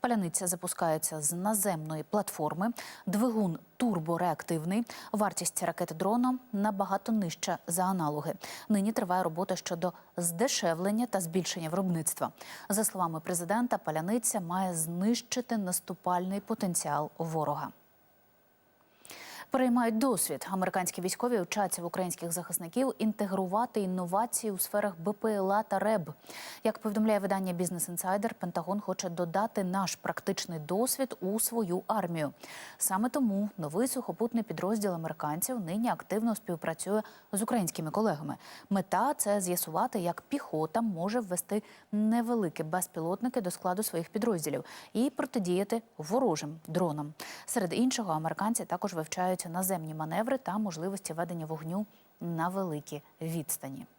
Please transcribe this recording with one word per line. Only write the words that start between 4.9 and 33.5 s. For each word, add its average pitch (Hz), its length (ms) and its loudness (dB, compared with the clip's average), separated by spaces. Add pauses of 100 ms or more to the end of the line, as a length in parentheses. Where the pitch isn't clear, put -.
Вартість 196 500 0
ракети - 320 -2
дрона 240 440 2 (140)
набагато 196 600 0
нижча 185 540 0
за 180 160 2
аналоги. 160 520 0 (340)
Нині 208 240 4
триває 185 300 2
робота 175 340 0
щодо 175 360 -2 (240)
здешевлення 180 920 2
та 196 140 2
збільшення 170 480 -2
виробництва. 170 600 2 (380)
За 214 160 2
словами 165 360 0
президента, 190 580 2
паляниця 180 640 0
має 180 340 0
знищити 202 840 0
наступальний 180 800 -2
потенціал 165 800 0
ворога. 151 500 -2 (1800)
Переймають 247 460 4
досвід. 220 520 0
Американські 185 500 0
військові 226 400 0
вчаться 180 420 0
в - 20 -8
українських 175 480 -4
захисників 175 680 -2
інтегрувати 208 840 0
інновації 190 720 0
у 185 60 -6
сферах 208 420 0
Б 185 120 -2
П 220 220 0
Л 190 180 2
А 214 100 4
та 202 160 0
реб. 196 320 2 (540)
Як 214 140 2
повідомляє 214 400 4
видання 190 340 0
Бізнес 175 360 -2
Інсайдер, 190 460 0
Пентагон 180 460 -2
хоче 185 280 -2
додати 180 560 0
наш 185 320 0
практичний - 600 -4
досвід 214 640 0
у 202 200 0
свою 196 460 0
армію. 170 460 0 (460)
Саме 196 300 2
тому 208 400 2 (100)